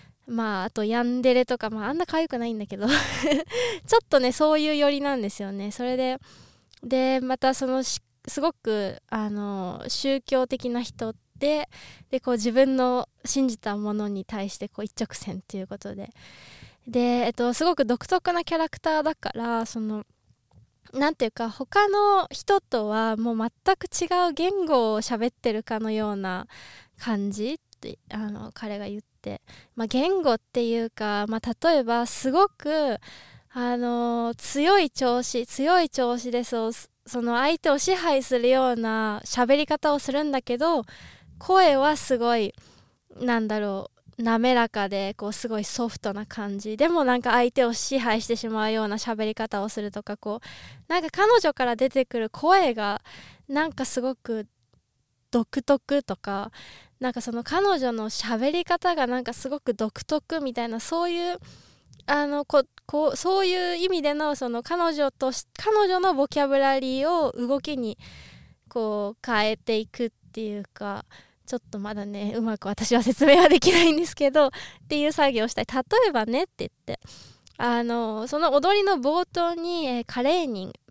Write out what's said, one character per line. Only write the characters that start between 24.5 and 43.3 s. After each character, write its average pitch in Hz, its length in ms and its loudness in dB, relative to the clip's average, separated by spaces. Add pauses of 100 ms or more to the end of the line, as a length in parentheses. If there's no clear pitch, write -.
語 247 280 4
を 214 80 0
喋 233 280 -2
っ - 20 -12
て - 200 -2
る 214 120 -4
か 220 160 -4
の 220 120 -4
よ 214 200 -2
う 202 40 -4
な 190 320 -6 (500)
感 202 340 -2
じ 208 220 -4
っ - 260 -16
て、 - 180 -12 (140)
あ - 60 -10 (120)
の、 214 240 -12
彼 208 260 -10
が 202 80 -10
言 202 120 -10
っ - 20 -20 (200)
て。 - 200 -12 (340)
ま 226 100 -4
あ、 - 20 -6
言 330 340 0
語 247 140 4
っ 220 40 -4
て - 280 -4
い 226 120 0
う 226 100 -4
か、 208 380 -4
ま 220 160 -4
あ、 240 240 -2
例 330 120 6
え 254 40 0
ば 233 220 0
す - 260 -2
ご 370 160 6
く、 294 520 -2 (520)
あ 247 240 -2
の、 240 600 -2
強 339 420 4
い 311 100 2
調 247 340 0
子、 240 240 -4
強 339 340 2
い 320 80 0
調 247 280 0
子 240 140 -6
で、 240 120 -2
そ 226 260 -2
う、 - 40 -6
そ - 480 -10
の、 233 160 0
相 294 220 2
手 339 120 0
を 277 60 4
支 370 180 2
配 330 280 2
す 254 160 0
る 240 100 2
よ 262 240 4
う - 20 0
な 220 500 -2
喋 247 320 2
り 294 100 0
方 302 260 2
を 285 60 0
す - 120 -6
る 285 120 0
ん 294 80 -2
だ 262 100 0
け 240 160 -4
ど、 302 260 2 (560)
声 370 360 6
は 285 220 2
す 262 200 0
ご 233 200 2
い、 208 160 -2 (680)
な 240 200 0